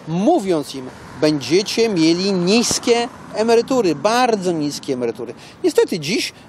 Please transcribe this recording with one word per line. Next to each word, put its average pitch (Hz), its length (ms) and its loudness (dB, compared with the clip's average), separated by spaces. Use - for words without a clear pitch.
mówiąc 190 640 0
im: 131 160 -12
„Będziecie 156 680 2
mieli 180 440 2
niskie 226 760 0
emerytury, 233 600 2
bardzo 214 580 0
niskie 147 400 -4
emerytury”. 123 420 -6
Niestety 311 360 2
dziś 151 320 -4